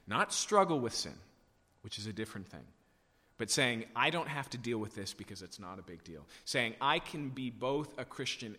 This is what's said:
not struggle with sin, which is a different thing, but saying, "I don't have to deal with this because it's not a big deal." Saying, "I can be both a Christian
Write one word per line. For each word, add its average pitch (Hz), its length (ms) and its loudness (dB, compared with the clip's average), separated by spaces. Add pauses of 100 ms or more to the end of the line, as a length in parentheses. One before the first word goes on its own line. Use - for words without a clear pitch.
not 131 280 2
struggle 185 440 6
with 113 160 0
sin, - 240 -4 (640)
which - 180 -8
is 104 80 -8
a 110 60 -4
different 104 340 -6
thing, 69 200 -16 (720)
but 110 140 -2
saying, 120 360 4 (100)
"I 135 140 6
don't - 180 0
have 143 220 -4
to 120 80 -6
deal 117 200 0
with 104 160 -4
this 98 180 -6
because 95 300 -12
it's - 160 -12
not 95 220 -10
a - 20 -14
big 85 220 -14
deal." 78 200 -12 (200)
Saying, 117 360 0
"I 147 200 4
can 147 300 -6
be 131 200 -4
both 135 480 -2
a 123 60 -6
Christian 120 540 -6